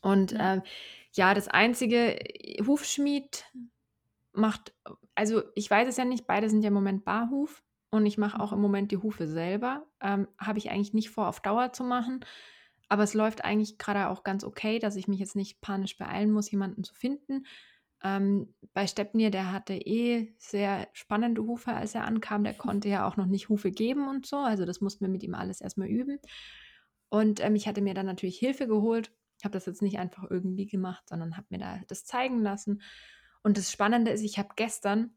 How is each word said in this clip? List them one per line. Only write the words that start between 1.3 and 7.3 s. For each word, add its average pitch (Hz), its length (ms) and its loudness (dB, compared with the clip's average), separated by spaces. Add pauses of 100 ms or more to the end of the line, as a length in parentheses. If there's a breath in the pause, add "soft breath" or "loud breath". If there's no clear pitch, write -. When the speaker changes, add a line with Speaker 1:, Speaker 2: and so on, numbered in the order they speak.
Speaker 1:
das 202 140 -2
einzige, 240 720 4
äh, - 440 -8
Hufschmied 285 800 0 (880)
macht, - 420 0 (400)
also, 214 280 2 (120)
ich 208 160 -4
weiß 226 180 6
es 247 80 -4
ja 254 80 0
nicht, 247 220 -2
beide 214 240 2
sind 214 120 6
ja 214 60 2
im 202 60 4
Moment 196 300 2
Barhuf 254 580 -2 (280)